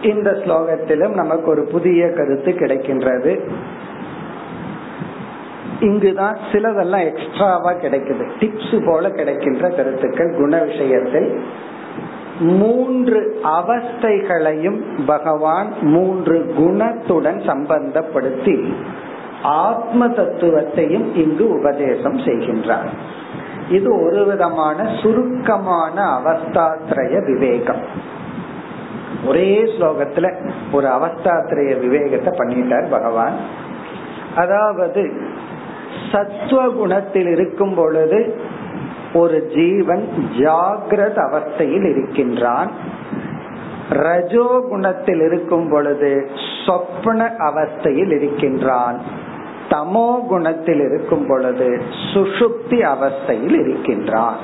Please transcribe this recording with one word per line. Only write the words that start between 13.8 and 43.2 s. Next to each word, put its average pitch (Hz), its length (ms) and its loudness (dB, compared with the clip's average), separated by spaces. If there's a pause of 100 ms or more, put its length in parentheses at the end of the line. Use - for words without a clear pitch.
பகவான் 156 680 2 (160)
மூன்று 175 500 4 (160)
குணத்துடன் 175 880 2
சம்பந்தப்படுத்தி 143 1120 0 (1000)
ஆத்ம 226 440 2 (100)
தத்துவத்தையும் 170 1040 2
இங்கு 160 360 4
உபதேசம் 139 680 0
செய்கின்றார். 113 720 -2 (800)
இது 196 260 4
ஒரு 196 280 2
விதமான 170 720 0
சுருக்கமான 202 1000 0 (140)
அவஸ்தாத்ரய 160 1040 0 (100)
விவேகம். 120 580 0 (1400)
ஒரே 165 260 2 (160)
ஸ்லோகத்துல 165 600 0 (440)
ஒரு 139 180 2
அவஸ்தாத்ரய 156 920 0
விவேகத்தை 127 540 2
பண்ணிட்டார் 123 560 0
பகவான். 117 480 0 (1000)
அதாவது, 190 680 2 (1040)
சத்துவ 208 560 0 (100)
குணத்தில் 196 560 0
இருக்கும் 185 460 0
பொழுது 160 440 2 (960)
ஒரு 165 240 4 (100)
ஜீவன் 175 540 2 (300)
ஜாகிரத 202 880 2
அவஸ்தையில் 160 640 0
இருக்கின்றான், 131 840 0 (1300)